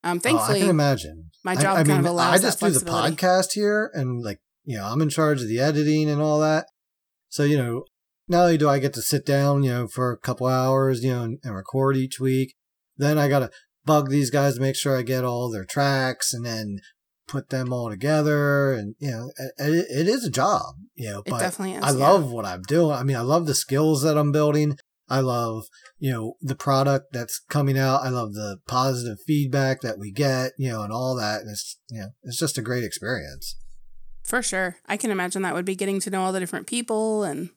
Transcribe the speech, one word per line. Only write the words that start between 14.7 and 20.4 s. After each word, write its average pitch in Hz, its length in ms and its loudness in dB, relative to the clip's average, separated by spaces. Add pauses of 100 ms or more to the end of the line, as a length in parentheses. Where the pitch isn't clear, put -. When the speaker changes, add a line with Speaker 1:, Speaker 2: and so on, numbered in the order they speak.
Speaker 2:
sure 135 200 0
I 123 60 -2
get 127 220 -2
all 123 260 -2
their 101 140 -6
tracks 135 680 0
and 120 140 -6
then 107 320 -6 (480)
put 139 240 -8
them 127 220 -2
all 120 180 -4
together. 143 840 2
And, 107 280 -4
you 143 100 -4
know, 120 280 -8
it, 131 200 -10
it, 151 280 0 (160)
it 175 60 2
is 240 160 0
a 165 60 -2
job, 165 320 2 (320)